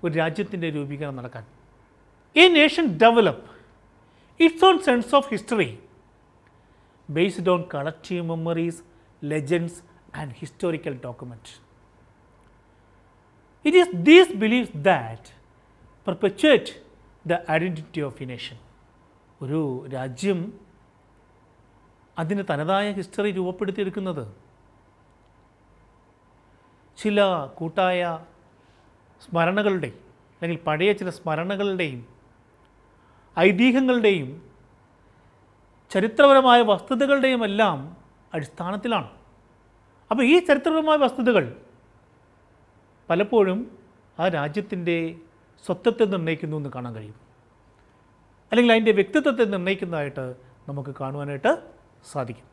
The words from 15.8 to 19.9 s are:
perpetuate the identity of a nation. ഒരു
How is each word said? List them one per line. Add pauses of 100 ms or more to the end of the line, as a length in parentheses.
perpetuate (560)
the (180)
identity
of
a
nation. (840)
ഒരു (340)